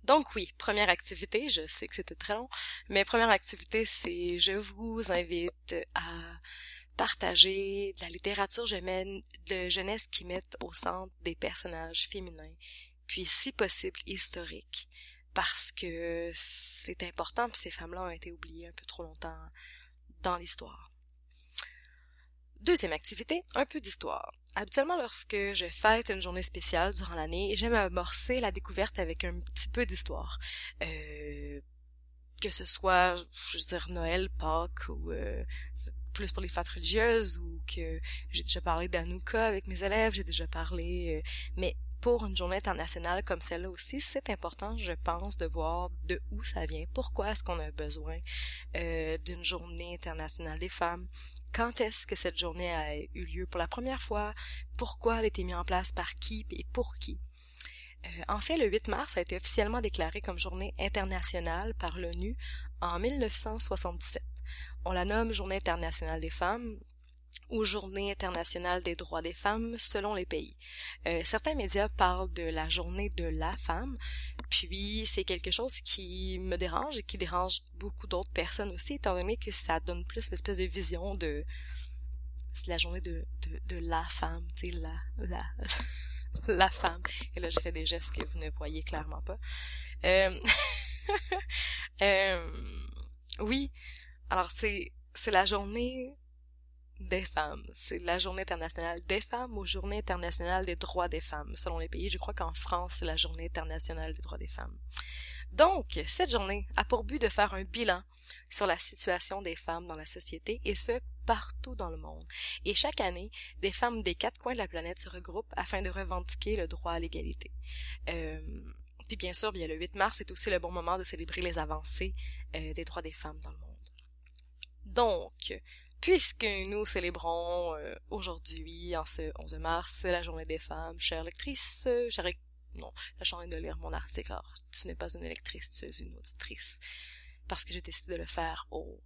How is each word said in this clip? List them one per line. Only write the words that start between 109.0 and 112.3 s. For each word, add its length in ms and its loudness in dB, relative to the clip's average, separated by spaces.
des 140 -4
femmes 300 -4
dans 80 -6
la 120 -8
société, 580 -4
et 100 2
ce, 240 2
partout 480 0
dans 160 -4
le 80 -8
monde. 280 -12